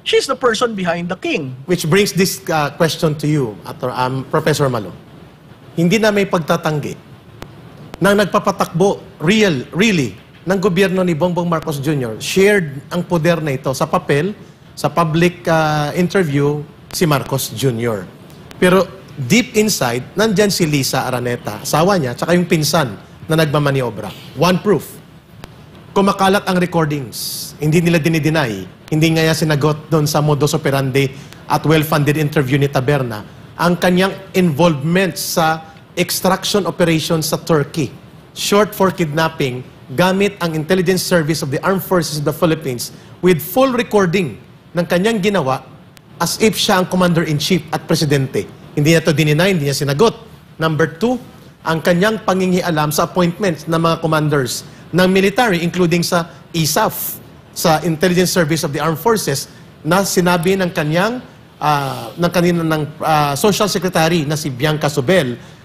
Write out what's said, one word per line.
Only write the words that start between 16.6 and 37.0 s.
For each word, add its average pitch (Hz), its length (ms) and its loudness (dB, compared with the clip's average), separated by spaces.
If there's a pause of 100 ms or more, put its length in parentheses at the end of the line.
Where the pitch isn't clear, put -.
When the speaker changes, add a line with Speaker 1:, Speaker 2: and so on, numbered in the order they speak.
Speaker 2:
si - 140 -2
Marcos 139 480 0
Junior. 113 540 -2 (500)
Pero 185 300 4 (320)
deep 196 400 2
inside, 135 480 0 (100)
nandyan 208 320 2
si 170 160 0
Lisa 143 400 0
Araneta, 120 560 -4
asawa 180 380 2
niya, 123 160 -2
tsaka 156 180 -4
yung 180 140 2
pinsan 156 480 0 (320)
na 156 100 0
nagmamaniobra. 135 720 0 (300)
One 175 240 2
proof. 196 320 0 (960)
Kumakalat 190 560 2
ang 180 160 0
recordings. 151 960 -4
Hindi 151 240 2
nila 170 160 2
dinideny. 147 720 0 (180)
Hindi 156 220 2
nga 160 160 2
yan 160 100 2
sinagot 151 540 0
doon 156 160 2
sa 147 160 0
modus 147 320 2
operandi 135 560 0 (340)
at - 220 -2
well-funded 151 500 2
interview 151 400 0
ni 139 140 2
Taberna 127 560 -2 (320)
ang 170 160 2
kanyang 180 400 2 (180)
involvement 170 840 2
sa 160 480 -2 (320)
extraction 180 720 -2
operation 160 560 0